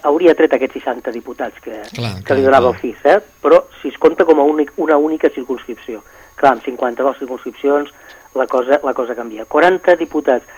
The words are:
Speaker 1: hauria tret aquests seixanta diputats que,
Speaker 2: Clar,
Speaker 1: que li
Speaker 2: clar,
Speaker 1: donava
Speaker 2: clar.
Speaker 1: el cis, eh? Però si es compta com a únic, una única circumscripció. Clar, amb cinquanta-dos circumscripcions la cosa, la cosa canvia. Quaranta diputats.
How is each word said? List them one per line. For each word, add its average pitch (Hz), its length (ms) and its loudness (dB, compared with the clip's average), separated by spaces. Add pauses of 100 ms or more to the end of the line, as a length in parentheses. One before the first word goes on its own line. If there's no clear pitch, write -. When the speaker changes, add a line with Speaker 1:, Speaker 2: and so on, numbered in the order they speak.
Speaker 1:
hauria 165 300 4
tret 151 160 2
aquests 131 240 -4
seixanta - 320 -8
diputats 120 500 -10
que, 110 200 -14 (120)
Speaker 2:
Clar, 117 300 -8
Speaker 1:
que 139 100 -2
li 135 80 2
Speaker 2:
clar, 135 60 2
Speaker 1:
donava 127 240 4
Speaker 2:
clar. - 80 -6
Speaker 1:
el - 20 -20
cis, 120 240 -6
eh? 175 140 4 (240)
Però 160 160 6 (220)
si 143 100 -8
es - 80 -12
compta 160 260 2
com 156 140 4
a 143 80 4
únic, 151 300 0
una 156 200 2
única 156 320 0
circumscripció. 120 720 -10 (340)
Clar, 135 200 2
amb 131 100 -8
cinquanta-dos 127 540 -4
circumscripcions 139 720 -4 (420)
la 127 140 -2
cosa, 131 360 0
la 135 100 -2
cosa 120 200 -6
canvia. 113 320 -12
Quaranta 175 500 2
diputats. 151 520 -2 (100)